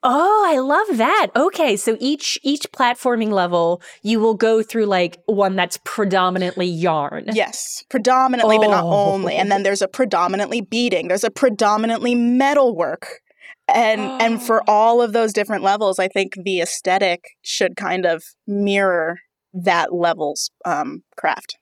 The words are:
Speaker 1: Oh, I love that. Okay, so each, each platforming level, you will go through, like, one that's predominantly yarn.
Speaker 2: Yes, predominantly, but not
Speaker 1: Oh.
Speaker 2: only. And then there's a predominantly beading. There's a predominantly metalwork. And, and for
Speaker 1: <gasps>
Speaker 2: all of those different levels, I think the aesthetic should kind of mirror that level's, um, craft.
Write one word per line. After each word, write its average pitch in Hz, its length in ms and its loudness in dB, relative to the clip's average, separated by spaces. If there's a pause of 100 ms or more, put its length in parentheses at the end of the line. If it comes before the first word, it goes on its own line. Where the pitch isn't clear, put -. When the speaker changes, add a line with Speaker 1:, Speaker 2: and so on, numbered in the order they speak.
Speaker 1:
Oh, 359 460 4
I 302 120 2
love 302 380 0
that. 294 380 2
Okay, 294 400 2
so 226 240 -2
each, - 420 -4
each 285 300 -4
platforming 240 640 0
level, 175 480 0 (200)
you 220 200 0
will 226 120 4
go 220 300 2
through, 220 220 -2
like, 185 400 0
one 196 320 0
that's 180 260 -2
predominantly 185 840 -2
yarn. 160 680 -2
Speaker 2:
Yes, - 560 -4
predominantly, 247 680 2
but 214 120 4
not 185 160 2
Speaker 1:
Oh. 196 260 2
Speaker 2:
only. 185 240 -2
And 190 160 0
then 196 120 0
there's 196 180 0
a 190 80 -2
predominantly 196 720 -2
beading. 220 480 -2
There's 196 160 0
a 226 40 0
predominantly 226 880 0
metalwork. 240 1040 0 (480)
And, 220 320 2 (220)
and 226 200 0
for 220 220 0
Speaker 1:
<gasps> - 60 0
Speaker 2:
all 226 320 4
of 233 100 0
those 220 220 0
different 208 300 -2
levels, 196 360 0
I 185 80 0
think 190 260 -2 (120)
the 185 160 -2
aesthetic 185 640 -2 (160)
should - 340 -4
kind 185 300 -4
of 165 180 -2 (240)
mirror 196 720 0 (340)
that 175 400 0
level's, 165 560 -2 (140)
um, 147 400 -6 (140)
craft. - 440 -4